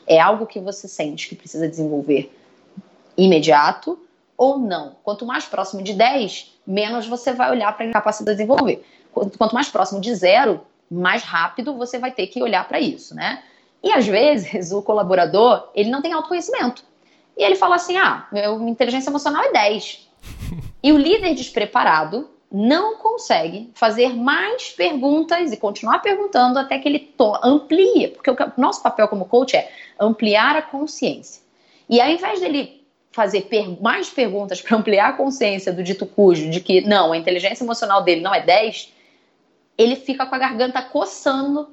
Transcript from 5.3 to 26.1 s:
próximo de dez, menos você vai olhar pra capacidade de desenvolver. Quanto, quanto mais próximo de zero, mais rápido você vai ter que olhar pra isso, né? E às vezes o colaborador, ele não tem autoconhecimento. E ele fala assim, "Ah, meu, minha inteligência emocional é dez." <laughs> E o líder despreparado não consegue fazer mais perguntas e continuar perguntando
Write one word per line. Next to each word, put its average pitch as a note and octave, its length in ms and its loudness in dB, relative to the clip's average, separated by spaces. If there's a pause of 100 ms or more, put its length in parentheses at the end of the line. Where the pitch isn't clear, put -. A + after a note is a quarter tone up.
próximo G3 360 -6
de G3+ 120 -8
dez, A3+ 600 -2 (120)
menos G#3+ 420 -4
você B3 260 -4
vai B3 180 0
olhar A3 240 -2
pra A3+ 160 -6
capacidade G#3 460 -2
de G#3+ 60 -2
desenvolver. G#3+ 420 0 (260)
Quanto, - 260 -6
quanto A3 180 0
mais C#4 140 0
próximo F#3+ 300 -2
de A3+ 160 -6
zero, A#3 460 4 (280)
mais F3+ 340 -2
rápido F3+ 520 -4
você B3 240 -8
vai B3+ 120 -6
ter F#3+ 160 -6
que B3 140 -10
olhar G3 260 -2
pra D#4 120 -4
isso, F3+ 360 -6
né? G3 280 -8 (400)
E G#4 80 0
às C4+ 160 2
vezes G#3 640 0
o G3+ 100 -4
colaborador, G3 920 2
ele G#3 140 2
não C#4 120 -2
tem E4 120 -4
autoconhecimento. F4+ 680 -4 (540)
E - 60 0
ele F#4 120 4
fala F4+ 200 2
assim, F4 220 -2
"Ah, B3 340 0
meu, G#3 280 -2
minha A#3 120 -4
inteligência B3+ 380 -2
emocional D4 340 -2
é C#5 100 0
dez." G#3+ 540 0 (140)
<laughs> - 480 -12 (120)
E D4 120 6
o D4+ 40 8
líder E4+ 380 2
despreparado G#3 920 -2 (200)
não D#4 500 0
consegue G#3 760 -2
fazer A#3+ 400 2
mais F4 540 -2
perguntas D#4+ 840 0
e G#3+ 60 -6
continuar A3 420 -2
perguntando F#4+ 580 0